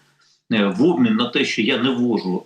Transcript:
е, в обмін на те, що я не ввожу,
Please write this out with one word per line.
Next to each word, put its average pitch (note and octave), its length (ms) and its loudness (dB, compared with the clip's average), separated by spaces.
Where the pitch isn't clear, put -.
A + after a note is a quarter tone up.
е, G#2+ 140 2
в F#2+ 160 0
обмін B2+ 340 2
на A#2+ 120 0
те, C3+ 160 -2
що - 180 -4
я B2 200 0
не C3 80 0
ввожу, G#2 560 -2